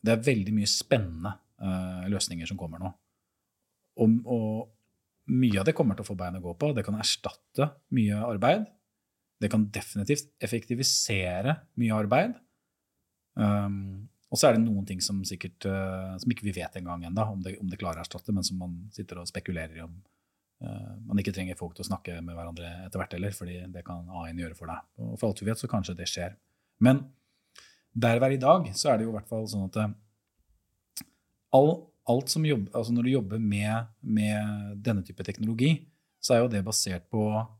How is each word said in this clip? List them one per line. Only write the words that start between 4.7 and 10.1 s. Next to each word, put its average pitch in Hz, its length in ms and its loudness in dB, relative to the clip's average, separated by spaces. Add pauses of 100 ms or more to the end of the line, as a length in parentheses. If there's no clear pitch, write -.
mye 127 320 4
av 98 60 0
det 156 100 4
kommer 113 200 4
til 92 100 -10
å - 20 -14
få 101 100 -6
bein 90 180 -6
å 92 60 -8
gå 87 160 -8
på. 147 180 0
Det 104 100 0
kan 101 100 -2
erstatte - 800 -2 (180)
mye 107 320 4
arbeid. 120 420 2 (760)
Det 101 120 0
kan 107 160 6
definitivt 104 640 -2 (120)